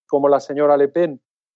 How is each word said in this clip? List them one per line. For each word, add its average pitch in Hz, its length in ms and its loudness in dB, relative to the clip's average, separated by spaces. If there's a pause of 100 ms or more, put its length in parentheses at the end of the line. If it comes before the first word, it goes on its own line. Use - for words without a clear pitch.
como 143 220 0
la 139 100 2
señora 143 380 0
Le 143 120 2
Pen. 156 300 -4 (380)